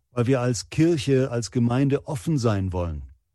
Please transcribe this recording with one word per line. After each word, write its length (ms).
Weil 140
wir 140
als 300
Kirche, 600
als 220
Gemeinde 560
offen 280
sein 360
wollen. 300